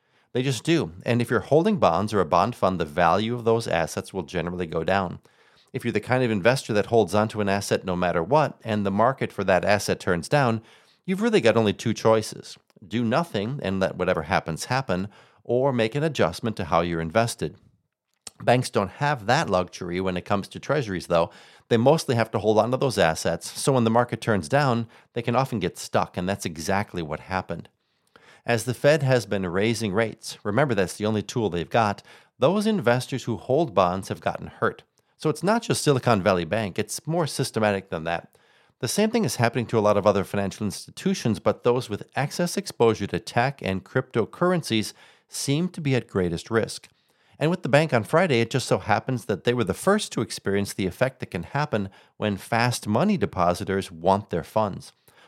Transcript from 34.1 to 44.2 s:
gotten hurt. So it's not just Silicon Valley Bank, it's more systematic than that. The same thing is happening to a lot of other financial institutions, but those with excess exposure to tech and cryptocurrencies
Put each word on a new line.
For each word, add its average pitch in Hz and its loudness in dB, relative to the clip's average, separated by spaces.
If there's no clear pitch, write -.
gotten 85 -6
hurt. - -4
So - -2
it's 151 -4
not 214 2
just - -2
Silicon 123 4
Valley 90 2
Bank, 98 -4
it's - -6
more 165 -2
systematic 107 0
than 82 -6
that. 82 -6
The - -4
same 214 0
thing 226 0
is 127 -4
happening 117 0
to 117 0
a - 4
lot 104 4
of 92 2
other 98 4
financial 101 -4
institutions, 117 -4
but - -2
those 120 0
with - -8
excess 147 -2
exposure 113 2
to 85 -2
tech 127 -2
and 95 -4
cryptocurrencies 131 -2